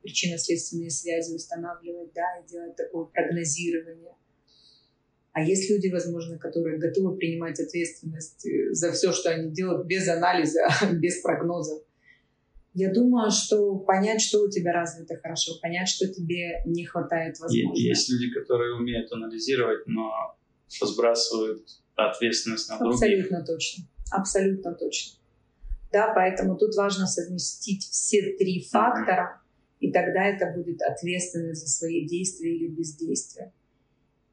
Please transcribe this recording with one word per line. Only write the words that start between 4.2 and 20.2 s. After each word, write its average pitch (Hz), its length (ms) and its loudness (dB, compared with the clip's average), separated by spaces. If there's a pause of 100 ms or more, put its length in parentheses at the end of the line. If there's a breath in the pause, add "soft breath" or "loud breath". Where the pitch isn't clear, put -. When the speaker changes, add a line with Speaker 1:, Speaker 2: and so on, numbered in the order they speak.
Speaker 1:
А 160 100 0
есть 190 260 2
люди, 190 200 4
возможно, 170 500 -4
которые 160 400 -2
готовы 170 380 2
принимать 165 420 -4
ответственность, - 880 -8
э, - 260 0
за 170 200 0
все, 180 180 4
что - 200 0
они 160 200 -2
делают, 180 340 0
без 175 220 0
анализа, 175 540 4 (200)
<laughs> 190 120 4
без 170 280 2
прогноза. 160 600 -2 (920 soft breath)
Я 190 200 2
думаю, 233 380 6
что 202 480 4
понять, 208 420 4
что - 200 4
у 202 80 4
тебя 175 220 0
развито 165 460 -4
хорошо, 165 440 -6
понять, 180 280 -2
что - 180 0
тебе 170 580 -4
не 170 200 -2
хватает 165 520 -4
Speaker 2:
Е-, - 40 -18
Speaker 1:
возможно. - 400 2
Speaker 2:
есть 120 280 2
люди, 123 240 0
которые 120 420 0
умеют 120 360 -2
анализировать, 113 760 -2
но 110 480 -4 (460)